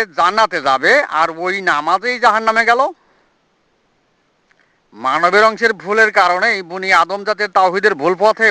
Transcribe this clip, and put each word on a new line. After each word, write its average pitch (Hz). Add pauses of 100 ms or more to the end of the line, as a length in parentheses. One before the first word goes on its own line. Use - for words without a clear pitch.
(180)
জান্নাতে 185
যাবে 139 (280)
আর 165 (180)
ওই 185 (160)
নামাজেই 180
জাহান্নামে 220
গেল। 240 (2000)
মানবের 160
অংশের 220
ভুলের 208
কারণেই 190 (120)
বনি 185 (120)
আদম 190
জাতের 208
তাওহীদের 185
ভুল 156
পথে 220